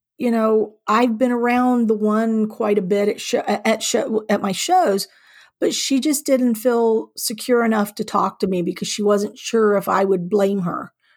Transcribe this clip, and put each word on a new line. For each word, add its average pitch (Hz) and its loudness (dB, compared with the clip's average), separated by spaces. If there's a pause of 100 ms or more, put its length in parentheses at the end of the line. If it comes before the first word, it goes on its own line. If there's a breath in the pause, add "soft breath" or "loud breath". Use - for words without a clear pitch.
(160)
you 240 -2
know, 220 0 (100)
I've 220 2
been 247 2
around 240 2
the 220 2
one 214 0
quite 208 0
a 208 -2
bit 202 0
at - -4
sho-, - -2
at 220 -2
sho-, 220 -2
at 202 0
my 202 -4
shows, 247 0 (520 soft breath)
but - 0
she - 0
just 294 -2
didn't 254 2
feel 226 0
secure 240 -2
enough 214 0
to 208 -6
talk 190 -2
to 202 0
me 185 -2
because 180 -4
she - -6
wasn't 202 0
sure 214 2
if 190 -2
I 190 2
would 180 -2
blame 202 0
her. 175 -6 (240)